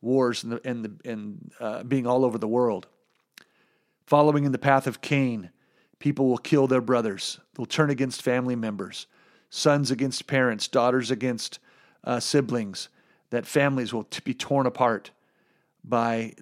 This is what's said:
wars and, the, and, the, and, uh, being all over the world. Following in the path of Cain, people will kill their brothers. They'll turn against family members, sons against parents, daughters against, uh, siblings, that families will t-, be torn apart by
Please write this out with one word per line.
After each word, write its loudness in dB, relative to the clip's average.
wars 0
and, -8
the, -6
and, -6
the, -10
and, -12
uh, -6
being -2
all 4
over 0
the -4
world. 0
Following 4
in 0
the -2
path 2
of -6
Cain, -2
people 0
will 2
kill 2
their 4
brothers. -2
They'll -8
turn 2
against -2
family 0
members, -6
sons 2
against -4
parents, 0
daughters 2
against, -4
uh, -2
siblings, -2
that -2
families 0
will -4
t-, -12
be -2
torn 0
apart 0
by -2